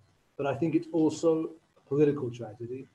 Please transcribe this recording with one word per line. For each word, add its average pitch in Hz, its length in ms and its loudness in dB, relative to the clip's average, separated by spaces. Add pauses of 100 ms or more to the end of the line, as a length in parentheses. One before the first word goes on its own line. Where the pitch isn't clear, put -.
(380)
But 139 100 -2
I 135 80 0
think 147 200 0
it's - 180 0
also 160 560 2 (280)
a - 120 -20
political 143 420 2
tragedy, 120 640 -10